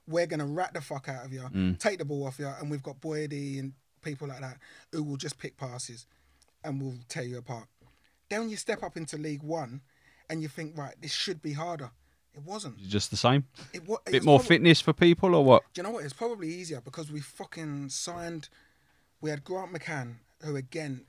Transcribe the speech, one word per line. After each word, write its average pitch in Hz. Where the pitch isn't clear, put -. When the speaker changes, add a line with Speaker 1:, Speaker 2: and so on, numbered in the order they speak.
Speaker 1:
we're 170
gonna 151
rat 156
the 165
fuck 139
out 131
of 131
you, 131
Speaker 2:
Mm. 95
Speaker 1:
take 202
the 156
ball 139
off 131
you, 143
and 147
we've 143
got 139
Boyedy 147
and 135
people 147
like 131
that 131
who 151
will 143
just 139
pick -
passes 123
and 135
will 131
tear -
you 123
apart. 117
Then 220
you 208
step 208
up 175
into 160
League 151
One 143
and 160
you 156
think, 160
"Right, 139
this 147
should 175
be 151
harder." 151
It 143
wasn't. 165
Speaker 2:
Is 95
it -
just 101
the 107
same? 131
Speaker 1:
It 170
wa-, 220
it -
Speaker 2:
Bit -
Speaker 1:
was -
Speaker 2:
more 143
Speaker 1:
probably -
Speaker 2:
fitness 165
for 160
people 175
or 156
what? 127
Speaker 1:
Do -
you 175
know 208
what? 226
It's 139
probably 220
easier 165
because 151
we 147
fucking 143
signed, 170
we 151
had 143
Grant 185
McCann, 139
who 151
again, 135